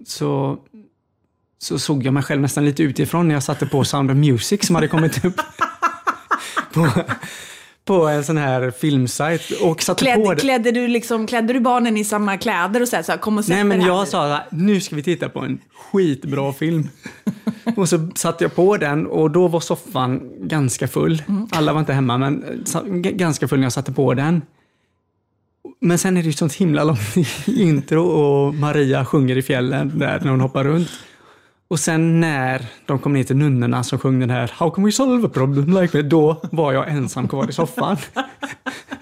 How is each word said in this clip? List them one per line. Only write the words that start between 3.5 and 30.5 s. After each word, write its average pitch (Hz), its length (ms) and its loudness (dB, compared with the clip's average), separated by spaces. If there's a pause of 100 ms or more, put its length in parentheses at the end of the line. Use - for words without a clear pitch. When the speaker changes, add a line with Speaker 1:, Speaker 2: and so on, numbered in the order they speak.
Speaker 1:
på 135 180 2
Sound 139 260 0
of 135 60 2
Music 147 500 2
som 170 80 2
hade 156 140 2
kommit 160 360 0
upp 185 160 -2 (600)
<laughs> - 720 -6
på, 160 160 4 (960)
på 175 240 4
en 147 160 2
sån 160 120 0
här 131 340 0
filmsajt 151 800 0 (120)
och 165 200 2
satte 185 220 0
Speaker 2:
Klädde, 240 200 4
Speaker 1:
på 190 100 2
det. 143 60 0
Speaker 2:
klädde 247 320 2
du 240 160 0
liksom, 233 380 -2
klädde 226 260 0
du 262 80 0
barnen 240 360 2
i 214 80 0
samma 208 320 0
kläder 196 460 0
och 247 60 0
så 226 80 -2
här, 165 60 -2
så 180 100 -4
här, 165 60 -2
"Kom 214 200 0
och 208 60 -2
sätt 170 100 0
Speaker 1:
Nej, 208 100 2
men 202 140 2
Speaker 2:
er 180 40 4
här 185 60 4
Speaker 1:
jag 180 120 2
Speaker 2:
nu"? 196 60 -2
Speaker 1:
sa - 40 -6
så 190 80 -2 (140)
här, 147 180 -2
"Nu 190 300 2
ska 170 160 -8
vi 147 60 -4
titta 156 260 -2
på 135 120 -10
en 135 180 -6 (340)
skitbra 139 600 0
film." 156 360 -2 (420)
<laughs> - 460 -6
Och 190 120 0
så 165 260 0
satte 170 300 -4
jag 160 100 -2
på 190 220 4
den 151 300 -2
och 156 240 2
då 175 180 4
var 165 120 -2
soffan 131 600 -4 (200)
ganska 143 480 0
full. 156 400 0
Speaker 2:
Mm. 202 240 -2
Speaker 1:
Alla 151 200 2
var 151 80 0
inte 151 120 -2
hemma, 127 260 2
men 135 460 -4
sa-, - 180 -4
g-, 185 300 -4
ganska 165 360 0
full 139 100 2
när 135 80 2
jag 123 60 0
satte 131 200 -6
på 131 220 2
den. 151 280 0 (1400)
Men 170 180 2
sen 185 180 0
är 175 60 2
det 160 40 -2
ju 160 60 0
sånt 143 220 -2
himla 151 300 2
långt 113 320 0 (100)
<laughs> - 200 -8
intro 165 560 2
och 147 520 2
Maria 143 500 2
sjunger 127 340 2
i 131 40 2
fjällen 135 560 -2
där 131 220 -2
när 143 100 0
hon 131 100 4
hoppar 135 240 0